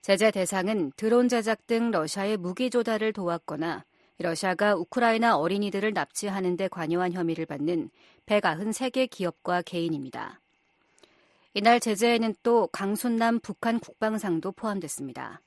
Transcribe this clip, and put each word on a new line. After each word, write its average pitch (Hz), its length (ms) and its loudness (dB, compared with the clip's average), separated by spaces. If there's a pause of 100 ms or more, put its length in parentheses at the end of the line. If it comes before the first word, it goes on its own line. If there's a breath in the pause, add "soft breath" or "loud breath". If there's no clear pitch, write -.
제재 202 300 4
대상은 190 640 0
드론 240 320 4
제작 226 400 -2
등 233 240 0
러시아의 196 440 -2
무기 185 320 -4
조달을 220 440 0
도왔거나 170 720 -6 (340 soft breath)
러시아가 185 560 0
우크라이나 226 640 2
어린이들을 196 560 0
납치하는 185 640 -2
데 190 100 -2
관여한 175 460 -2
혐의를 165 340 -4
받는 151 440 -2 (340 soft breath)
백아흔세 208 680 0
개 254 160 0
기업과 180 560 -4
개인입니다. 139 760 -6 (1120 soft breath)
이날 226 240 6
제재에는 226 640 2
또 233 300 4
강순남 226 680 0
북한 226 400 -2
국방상도 202 720 -2
포함됐습니다. 143 960 -8